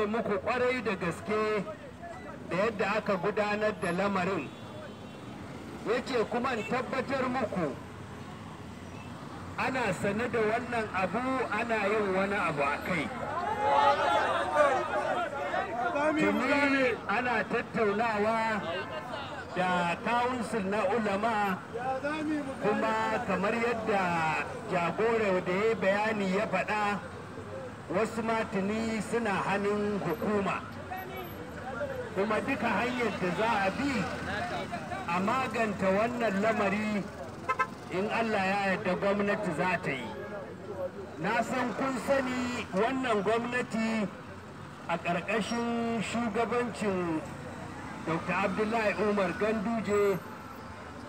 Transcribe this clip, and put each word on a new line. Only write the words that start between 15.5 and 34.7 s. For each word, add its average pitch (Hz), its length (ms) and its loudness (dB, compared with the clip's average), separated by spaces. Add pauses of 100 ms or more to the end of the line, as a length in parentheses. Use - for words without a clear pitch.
Tuni 269 800 4 (120)
ana 226 360 2
tattaunawa 220 1160 2 (920)
da 180 400 2 (100)
council 226 580 0
na 190 220 0
ulama, 208 720 2 (1040)
kuma 214 320 2 (340)
kamar 196 260 2
yadda 185 920 2 (260)
jagora 190 720 2
da 185 80 0
ya 220 220 4
bayani 202 640 2
ya 208 100 2
faɗa, 202 520 2 (920)
wasu 214 340 0
ma 226 280 2
tuni 214 500 0
suna 226 300 0
hannun 202 680 2
hukuma. 175 640 0 (1500)
Kuma 214 260 2
duka 269 260 0
hanyar 233 440 0 (100)
da 180 160 0
za 226 120 2 (160)
a 190 60 2
bi 254 320 0 (1040)